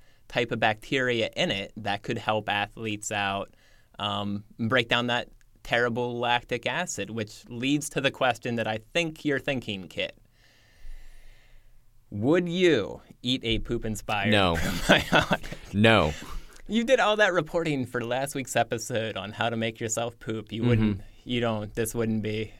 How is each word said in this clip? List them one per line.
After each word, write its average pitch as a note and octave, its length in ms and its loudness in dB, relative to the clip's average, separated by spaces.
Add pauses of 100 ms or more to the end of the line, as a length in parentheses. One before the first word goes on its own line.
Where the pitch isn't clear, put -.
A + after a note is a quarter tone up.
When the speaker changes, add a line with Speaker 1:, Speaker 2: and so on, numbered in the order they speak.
(280)
Speaker 1:
type B2 240 -2
of A#2 80 -2
bacteria A#2 760 0
in E3+ 140 0
it G2 260 -4
that G2+ 280 -4
could A#2+ 120 -4
help A2 320 -6
athletes G#2 640 -4
out, G2 400 -4 (460)
um, G2+ 460 -4 (160)
break A#2+ 280 2
down A#2+ 200 2
that A#2+ 200 -2 (340)
terrible A#2+ 580 0
lactic A#2+ 460 0
acid, B2 440 -4
which G#2+ 380 -8
leads C3+ 420 -2
to D3 100 -4
the C3+ 120 2
question B2 420 0
that A2+ 120 0
I A2 120 -2 (160)
think E3 320 -2
you're C#3 140 0
thinking, G#2 480 -4
Kit. - 280 -6 (1900)
Would D3+ 380 2
you D#3 540 2 (200)
eat B2 220 0
a A2+ 160 2
poop-inspired G#2+ 720 -2
Speaker 2:
No. F#2+ 220 6
Speaker 1:
<laughs> E2+ 40 0
probiotic? - 840 2 (300)
Speaker 2:
No. G2+ 400 6 (540)
Speaker 1:
You A3+ 180 0
did B3+ 160 4
all G#3 160 4
that G#3 160 6
reporting D#3 540 0
for A#2+ 160 -4
last B2+ 320 -2
week's C3+ 220 -4
episode A2+ 600 0
on G2+ 160 -8
how A2 180 0
to A2+ 60 -4
make A2+ 240 -2
yourself A#2 380 -4
poop. A2 340 -8
You A2+ 120 -2
wouldn't, A2 340 4
Speaker 2:
Mm-hmm. - 320 -14
Speaker 1:
you A#2+ 100 0
don't, A2 340 -2
this A2+ 200 -2
wouldn't A2 280 0
be. G#2+ 380 -4